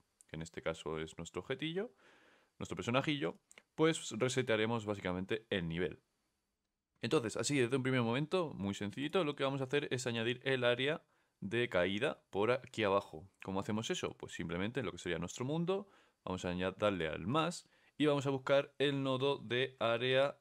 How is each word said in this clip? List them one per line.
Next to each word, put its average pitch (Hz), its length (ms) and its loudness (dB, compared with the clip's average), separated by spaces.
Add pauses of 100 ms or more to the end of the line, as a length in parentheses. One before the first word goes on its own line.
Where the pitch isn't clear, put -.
(300)
que - 80 -10
en 80 60 -6
este - 180 -12
caso 80 360 -4
es 80 200 -8
nuestro 85 240 -8
objetillo, 160 500 -6 (640)
nuestro 92 180 -8
personajillo, 139 600 -2 (380)
pues 160 420 2
resetearemos 113 680 2
básicamente 95 640 -2
el 90 160 0
nivel. 82 320 -2 (1040)
Entonces, 120 340 0
así 139 220 0
desde 123 180 2
un 127 60 0
primer 131 180 2
momento, 147 540 0
muy 98 180 -2
sencillito, 143 500 -2
lo 147 120 0
que 139 80 -4
vamos 135 180 0
a 131 40 -2
hacer 143 260 0
es 127 160 -2
añadir 117 360 0
el 135 200 2
área 131 420 2 (340)
de 117 300 0
caída 92 640 2
por 104 180 2
aquí 120 340 0
abajo. 98 460 2 (140)
¿Cómo 95 160 -2
hacemos 110 320 -2
eso? - 260 -4
Pues - 140 -12
simplemente 87 480 -4
en 107 80 -2
lo 85 40 -4
que 87 60 -12
sería 85 220 -2
nuestro 87 260 -6
mundo, 170 420 -2 (360)
vamos 92 220 -6
a 92 40 -2
añad-, 92 260 0
darle 95 320 2
al 80 200 -4
más 160 420 -2 (260)
y 147 120 2
vamos 143 180 2
a 143 60 0
buscar 139 480 2
el 139 240 2
nodo 135 340 2
de 123 420 -2
área 127 600 2